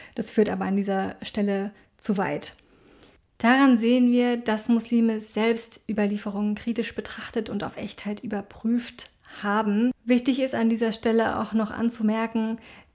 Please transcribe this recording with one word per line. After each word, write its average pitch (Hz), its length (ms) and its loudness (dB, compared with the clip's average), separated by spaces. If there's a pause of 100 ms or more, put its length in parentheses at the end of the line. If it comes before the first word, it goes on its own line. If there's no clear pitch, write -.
(140)
Das 226 160 -6
führt 208 200 2
aber 185 160 -4
an 190 120 0
dieser 196 460 -2
Stelle 202 480 -2 (260)
zu - 180 -2
weit. 180 400 -4 (800)
Daran 254 400 6
sehen 240 340 4
wir, 240 260 4
dass 220 320 -2
Muslime 226 500 2
selbst 226 680 -2
Überlieferungen 208 680 -2
kritisch 233 400 -4
betrachtet - 540 -8
und 202 160 -4
auf - 100 -10
Echtheit - 460 -8
überprüft 220 880 -4 (320)
haben. 208 500 2 (140)
Wichtig 247 340 2
ist 262 160 -2
an 226 140 2
dieser 226 240 0
Stelle 226 460 0
auch 214 120 -6
noch 214 180 0
anzumerken, 226 920 -2 (360)